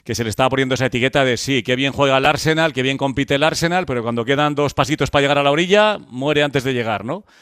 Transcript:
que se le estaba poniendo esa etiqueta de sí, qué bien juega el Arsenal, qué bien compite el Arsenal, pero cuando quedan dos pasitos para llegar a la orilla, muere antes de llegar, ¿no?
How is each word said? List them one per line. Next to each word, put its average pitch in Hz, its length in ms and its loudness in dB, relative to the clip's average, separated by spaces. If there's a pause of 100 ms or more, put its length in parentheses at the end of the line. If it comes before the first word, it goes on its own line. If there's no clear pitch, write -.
que 117 100 -6
se 117 100 -4
le 110 60 -4
estaba 131 180 0
poniendo 131 260 0
esa 127 120 0
etiqueta 127 400 0
de 123 100 0
sí, 131 260 -2
qué 127 140 -2
bien 135 160 -2
juega 135 240 2
el 135 80 2
Arsenal, 156 480 0
qué 127 80 -6
bien 135 160 0
compite 135 380 -2
el 139 80 0
Arsenal, 170 420 0
pero 123 180 -4
cuando 117 220 -2
quedan 143 300 0
dos 139 180 0
pasitos 143 380 0
para 143 100 2
llegar 139 180 2
a 143 40 2
la 143 80 4
orilla, 196 480 2
muere 147 440 -2
antes 143 220 0
de 135 80 0
llegar, 110 320 -2
¿no? 160 220 -8 (160)